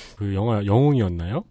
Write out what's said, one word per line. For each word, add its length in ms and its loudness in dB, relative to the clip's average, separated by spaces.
그 180 -4
영화 300 -2
영웅이었나요? 880 2